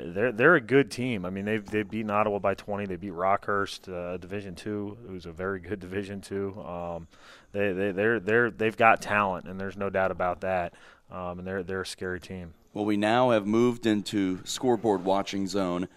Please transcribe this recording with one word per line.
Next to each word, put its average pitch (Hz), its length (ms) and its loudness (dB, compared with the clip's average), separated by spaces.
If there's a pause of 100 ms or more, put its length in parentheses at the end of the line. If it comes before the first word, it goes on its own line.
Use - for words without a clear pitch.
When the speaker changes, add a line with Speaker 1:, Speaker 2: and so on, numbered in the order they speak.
Speaker 1:
they're, 101 260 0
they're 135 220 6
a 147 60 4
good 117 300 4
team. 120 340 -4
I 92 40 -4
mean, 98 160 -6
they've, 107 200 -2
they've 101 240 -2
beaten 107 200 -6
Ottawa 104 300 2
by 98 160 2
twenty. 101 320 -6
They 92 100 -6
beat 95 160 -8
Rockhurst, 98 760 0
uh, 90 300 -6
Division 95 380 -8
two, 104 420 -6 (100)
who's 90 180 -12
a 85 60 -12
very 92 300 -2
good 92 180 -6
Division 95 400 -6
two. 98 420 -6
Um, 85 460 -8 (460)
they, 101 180 2
they, 98 200 0
they're, 107 280 2
they're, 110 320 4
they've 110 240 0
got 113 260 8
talent, 98 460 0
and 92 100 -10
there's 95 200 -8
no 98 120 -2
doubt 95 220 2
about 90 300 -2
that. 90 320 -2 (360)
Um, 90 300 -8
and 90 80 -10
they're, 95 160 -4
they're 95 180 -4
a 90 40 -6
scary 92 340 -6
team. 90 340 -12 (200)
Speaker 2:
Well, 104 100 -2
we 104 140 2
now 117 320 6
have 104 180 4
moved 117 380 4
into 98 580 2
scoreboard 107 600 2
watching 98 420 0
zone 90 500 -2